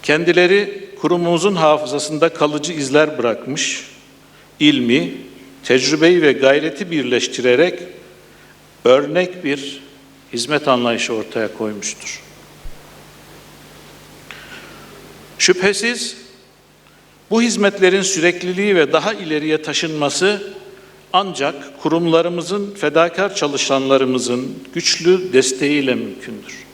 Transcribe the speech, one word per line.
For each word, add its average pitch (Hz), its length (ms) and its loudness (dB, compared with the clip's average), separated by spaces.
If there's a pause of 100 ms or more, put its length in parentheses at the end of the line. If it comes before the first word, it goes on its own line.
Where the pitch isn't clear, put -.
Kendileri 175 840 2 (120)
kurumumuzun 175 540 0
hafızasında 151 760 0
kalıcı 151 440 -2
izler 143 460 0
bırakmış, - 720 -4 (720)
ilmi, 139 540 2 (500)
tecrübeyi 156 580 4
ve 143 100 6
gayreti 147 580 2
birleştirerek 127 880 0 (1040)
örnek 151 600 2
bir 139 380 -6 (500)
hizmet 139 360 -2
anlayışı 120 460 0
ortaya 107 400 -6
koymuştur. 104 680 -10 (3250)
Şüphesiz 190 760 -2 (1120)
bu 226 120 2
hizmetlerin 196 600 2
sürekliliği 180 760 0
ve 147 160 4
daha 160 200 0
ileriye 156 500 -2
taşınması 156 920 -2 (580)
ancak 165 680 -4
kurumlarımızın, 170 920 0
fedakar 170 600 0
çalışanlarımızın 131 1200 0 (160)
güçlü 180 580 0
desteğiyle 135 640 2
mümkündür. 110 800 -12